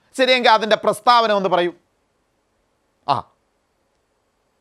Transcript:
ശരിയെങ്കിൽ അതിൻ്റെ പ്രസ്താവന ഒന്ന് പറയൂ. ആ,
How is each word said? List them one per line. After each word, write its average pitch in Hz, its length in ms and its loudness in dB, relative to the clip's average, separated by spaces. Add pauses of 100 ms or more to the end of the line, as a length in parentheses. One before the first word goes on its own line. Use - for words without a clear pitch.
(200)
ശരിയെങ്കിൽ 254 380 2
അതിൻ്റെ 214 280 -2
പ്രസ്താവന 226 540 0
ഒന്ന് 190 160 -4
പറയൂ. 175 180 -2 (1400)
ആ, - 20 -4 (1400)